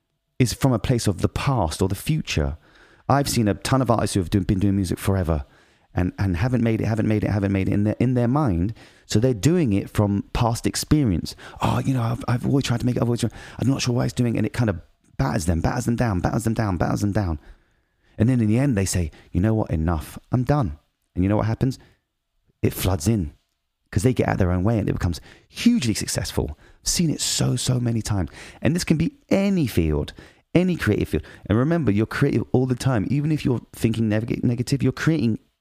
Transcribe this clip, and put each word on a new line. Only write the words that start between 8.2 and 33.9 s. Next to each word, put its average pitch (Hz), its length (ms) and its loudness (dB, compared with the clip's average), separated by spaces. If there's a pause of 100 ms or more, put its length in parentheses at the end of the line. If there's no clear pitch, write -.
mind. 113 460 0 (320)
So - 140 2
they're 127 160 2
doing 135 380 2
it - 180 -2
from 101 320 0 (100)
past 117 320 0
experience. 117 680 0 (260)
"Oh, 113 160 0
you 127 160 0
know, 127 80 -2
I've, 120 260 -4
I've 120 180 0
always 131 200 2
tried 120 140 0
to 123 80 -2
make 123 80 0
it, - 80 -4
I've 117 40 -2
always 120 120 0
tried, - 140 -4 (260)
I'm 110 100 0
not - 140 0
sure 123 100 0
why 127 120 0
it's 127 80 -4
doing," 120 220 0
and 107 120 0
it - 60 -8
kind 117 180 0
of 85 100 -4 (360)
batters 117 280 -2
them, 82 160 0
batters 127 240 -2
them 117 100 0
down, 110 260 0
batters - 220 -2
them 113 120 -2
down, 101 220 -2
batters - 240 -2
them 101 100 0
down. 92 280 -2 (800)
And 113 80 4
then 127 140 2
in 107 60 2
the 110 120 2
end, 139 160 2
they 98 80 2
say, 90 280 -2 (200)
"You - 80 0
know 110 140 4
what? 110 180 0
Enough. 80 480 -2 (140)
I'm 127 100 2
done." 120 340 0 (380)
And 87 80 2
you 98 60 2
know 107 80 2
what 110 80 2
happens? 123 340 -2 (840)
It - 120 2
floods 95 340 -2
in 98 240 0 (580)
'cause 90 140 0
they 127 100 4
get - 140 0
out 110 60 0
of - 60 0
their 90 120 2
own 90 120 0
way 113 140 2
and 98 120 -2
it 92 40 2
becomes - 280 -2 (260)
hugely 185 460 0
successful. - 680 -4 (220)
I've - 60 -14
seen 165 220 0
it - 120 -4
so, 131 340 0
so 127 240 -2
many 117 220 0
times. 98 280 -2 (320)
And 123 140 2
this 180 80 -2
can 165 140 2
be - 180 -2 (140)
any 196 380 2
field, 78 440 0 (420)
any 180 220 4
creative - 320 0
field. 76 160 -2 (220)
And 104 120 2
remember, 143 340 2
you're 104 140 2
creative 123 460 0
all 127 140 2
the 127 100 0
time. 123 340 0
Even 147 220 0
if 147 140 -2
you're 123 260 -2
thinking 113 380 0